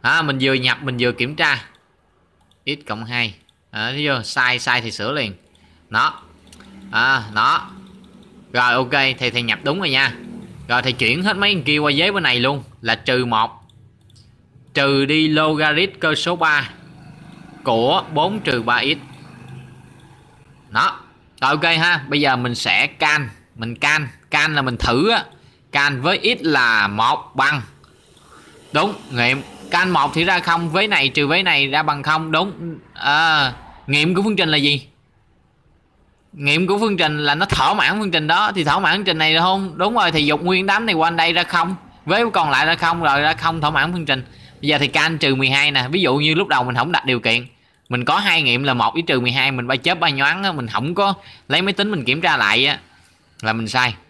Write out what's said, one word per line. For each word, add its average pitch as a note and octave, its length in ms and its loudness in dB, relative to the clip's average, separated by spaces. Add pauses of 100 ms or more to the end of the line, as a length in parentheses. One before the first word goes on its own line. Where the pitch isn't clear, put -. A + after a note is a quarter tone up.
À, D3+ 200 2
mình C#3 180 -2
vừa C3+ 140 2
nhập, B2+ 280 0
mình C3 180 -4
vừa B2 120 2
kiểm C#3 240 -4
tra. D3 280 -2 (1000)
X C#3+ 200 -4
cộng A2 180 -8
hai. A#2 300 -4 (360)
À, A2 200 -6
thấy C#3+ 140 -6
chưa? C3+ 200 0
Sai, B2 340 0
sai B2 220 0
thì A2+ 100 -8
sửa A2 220 -6
liền. A#2 220 -4 (540)
Đó. A#2+ 320 -2 (680)
À, B2 320 0 (120)
đó. C3+ 360 0 (800)
Rồi, B2 200 2
ok, B2 180 0
thầy, C3 400 0
thầy A#2+ 120 -2
nhập A2+ 200 -2
đúng D3+ 160 -2
rồi F3 120 -2
nha. C3 220 0 (560)
Rồi, A#2+ 140 2
thầy C3 100 0
chuyển B2 300 0
hết G3+ 140 0
mấy G3+ 180 2
con E3 80 -2
kia D3 160 2
qua D3 120 2
giấy E3 220 2
bên G3 100 -2
này B2 180 2
luôn. C3+ 220 0 (180)
Là A2+ 140 0
trừ B2+ 300 0
một. A#2 260 0 (1200)
Trừ C#3 300 4
đi D#3 240 2
logarit D#3 720 2
cơ D#3 140 0
số F3 220 -2
ba D3+ 340 0 (960)
của C3 400 2 (100)
bốn F#3 260 0
trừ B2+ 220 -2
ba A#2 200 2
x. D3 140 0 (1700)
Đó. B2 300 -2 (400)
Rồi, C3 100 2
ok D3+ 140 0
ha. E3 440 2
Bây D3 120 0
giờ C3+ 160 2
mình A#2+ 180 -2
sẽ G#2+ 320 0
can. D3 420 0 (260)
Mình A#2 220 -8
can. D3 320 0 (220)
Can D3+ 240 0
là C#3+ 80 0
mình B2+ 140 -2
thử C3+ 340 2
á. A#3 140 0 (480)
Can C#3+ 300 0
với G3 360 0
x - 60 -12
là A#2 440 4
một A#2 480 -2
bằng. C3+ 260 0 (1080)
Đúng, F3+ 220 0 (160)
nghiệm. B2+ 320 0 (280)
Can F3+ 200 0
một D3 240 2
thì D#3+ 100 0
ra F3+ 140 2
không, E3+ 320 -2
vế F#3+ 160 0
này D#3 220 2
trừ D3 180 0
vế E3 160 2
này D3 260 2
ra D3 140 0
bằng D3 200 -2
không, D#3 300 0
đúng. E3+ 460 -4 (160)
À, D3 580 2 (340)
nghiệm D3 280 2
của F#3+ 80 0
phương G#3 140 0
trình F3 120 0
là D3+ 80 2
gì? C#3+ 300 0 (1500)
Nghiệm D#3 340 0
của G3+ 120 0
phương G#3 180 0
trình D3+ 280 0
là C#3+ 100 2
nó F3 120 -2
thỏa D#3 280 0
mãn F3+ 240 2
phương G#3 120 -2
trình D#3 160 -2
đó, G3 280 2
thì F3+ 100 0
thỏa D3 140 2
mãn F3 180 2
phương G3+ 80 -2
trình E3+ 140 0
này D#3 160 2
được E3 60 4
không? F#3 380 0
Đúng G#3 160 0
rồi, F#3 180 2
thì D#3 100 2
dục D3+ 200 0
nguyên F#3 240 0
đám G#3 200 0
này G#3 80 0
qua E3 160 2
đây E3 220 2
ra F3 100 2
không, F3 340 0 (300)
vế G3+ 260 2
còn D#3+ 180 2
lại C#3 160 2
ra E3 80 2
không, E3+ 280 0
rồi C#3+ 180 2
ra D3+ 140 2
không D#3+ 260 -2
thỏa D3+ 100 0
mãn D3+ 220 0
phương E3+ 140 -6
trình. C3 180 -2 (380)
Bây C#3+ 60 -2
giờ D3 100 2
thì C#3+ 100 2
can D#3 300 0
trừ C#3 160 2
mười C3 160 0
hai C#3+ 200 2
nè, C3+ 200 0
ví F3+ 100 0
dụ C#3 160 2
như D#3 180 2
lúc F3+ 140 0
đầu C3+ 160 2
mình B2 100 -4
không C3 180 0
đặt E3+ 120 0
điều B2 160 0
kiện, A#2+ 260 0 (420)
mình B2 160 -2
có D3 140 2
hai F3+ 240 2
nghiệm B2+ 200 2
là C3+ 120 0
một A2 200 0
với E3 80 -2
trừ D3 180 0
mười A#2+ 120 -2
hai, C3+ 200 0
mình B2 140 -4
ba C3+ 100 0
chớp E3 240 -2
ba E3 80 2
nhoáng D3 340 0
á, G3 100 -2
mình C3+ 140 -6
không A#2 280 -4
có G3 200 2 (340)
lấy D#3 140 2
máy G3 100 0
tính G3+ 180 -2
mình D#3+ 140 -4
kiểm C3+ 160 0
tra E3 160 2
lại A#2 300 2
á, D3 120 -2 (640)
là A2 100 0
mình A2+ 160 -4
sai. B2 260 0 (160)